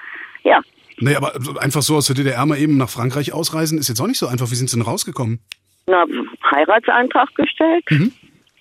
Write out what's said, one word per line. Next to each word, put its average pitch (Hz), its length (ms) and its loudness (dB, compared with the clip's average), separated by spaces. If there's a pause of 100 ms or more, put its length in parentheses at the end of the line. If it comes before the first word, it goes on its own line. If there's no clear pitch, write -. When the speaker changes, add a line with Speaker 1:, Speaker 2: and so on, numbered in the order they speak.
(420)
Speaker 1:
ja. - 180 4 (380)
Speaker 2:
Nee, 139 180 2
aber 143 240 -2
so 143 160 -8
einfach 143 260 -2
so 151 140 2
aus 143 100 2
der 131 100 0
D 143 80 0
D 135 60 2
R 123 160 0
mal 151 120 0
eben 151 180 2
nach 131 140 2
Frankreich 131 420 -4
ausreisen, 160 460 -2
ist 139 100 -2
jetzt 117 120 -4
auch 165 60 -2
nicht 254 120 -2
so 165 80 -2
einfach. 123 240 -2
Wie 123 60 -4
sind 123 120 -2
Sie 123 80 -2
denn 113 80 0
rausgekommen? 117 560 -4 (460)
Speaker 1:
Na, 180 180 4 (460)
Heiratsantrag 233 840 2
gestellt, 330 560 2
Speaker 2:
Mhm. 160 220 2 (480)